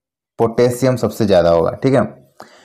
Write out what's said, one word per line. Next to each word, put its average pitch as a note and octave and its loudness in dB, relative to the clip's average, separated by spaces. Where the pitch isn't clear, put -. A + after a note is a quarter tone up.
पोटेशियम B2 0
सबसे A2+ -4
ज़्यादा F2 2
होगा। E2+ 2
ठीक C3+ -2
है, - -4